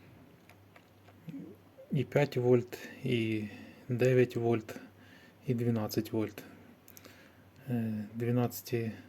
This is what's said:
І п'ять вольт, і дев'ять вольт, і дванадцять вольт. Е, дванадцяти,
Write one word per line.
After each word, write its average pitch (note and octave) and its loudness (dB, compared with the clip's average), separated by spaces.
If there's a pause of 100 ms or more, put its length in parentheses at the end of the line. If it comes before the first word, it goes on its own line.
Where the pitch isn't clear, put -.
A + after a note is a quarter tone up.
(1900)
І C3+ 2
п'ять C#3+ 2
вольт, B2 2 (140)
і A2 0 (420)
дев'ять B2 4
вольт, A#2 0 (720)
і C3 2
дванадцять A#2 0
вольт. G#2+ -2 (1300)
Е, A2 -2
дванадцяти, A#2+ -2 (160)